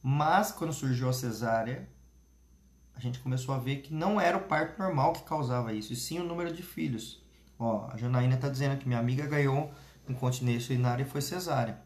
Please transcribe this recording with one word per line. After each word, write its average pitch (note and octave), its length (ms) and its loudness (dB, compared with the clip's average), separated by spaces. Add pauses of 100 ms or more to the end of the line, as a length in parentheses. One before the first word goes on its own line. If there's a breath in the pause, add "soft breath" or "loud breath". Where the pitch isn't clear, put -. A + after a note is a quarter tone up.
Mas, D3+ 480 4
quando D#3+ 220 -4
surgiu B2+ 360 0
a B2+ 40 2
cesárea, A#2 760 0 (1040)
a - 60 -18
gente B2 220 -4
começou C3 340 -2
a B2+ 40 0
ver C3+ 240 -2
que D#3 120 -10
não F#3+ 260 2
era E3+ 160 4
o - 60 -2
parto D#3 380 -2
normal E3 320 4
que - 100 -6
causava B2 500 -2
isso, G#2+ 200 -4
e A#2+ 40 -4
sim D#3+ 220 -6
o F3 60 -2
número E3+ 280 -2
de E3 100 -8
filhos. - 600 -6 (340 soft breath)
Ó, A2+ 320 -2
a - 80 -10
Janaína B2 400 2
tá C3+ 120 -2
dizendo C#3 300 0
que C3 100 -4
minha A#2+ 100 2
amiga B2+ 280 0
ganhou C#3+ 440 2 (380 loud breath)
incontinência B2 640 0
urinária B2 300 2
e - 40 -6
foi C#3+ 120 -4
cesárea. C#3 640 -2